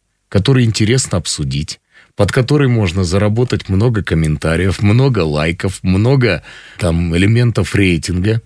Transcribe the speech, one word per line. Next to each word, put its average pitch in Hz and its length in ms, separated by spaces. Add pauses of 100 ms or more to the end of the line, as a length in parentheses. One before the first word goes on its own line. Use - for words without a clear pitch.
(280)
который 127 360
интересно 110 520
обсудить, 73 640 (360)
под 101 160
который 139 360
можно 95 360
заработать 104 640
много 107 320
комментариев, 80 800
много 113 380
лайков, 82 640
много 110 600 (360)
там 85 380
элементов 110 580
рейтинга. 95 720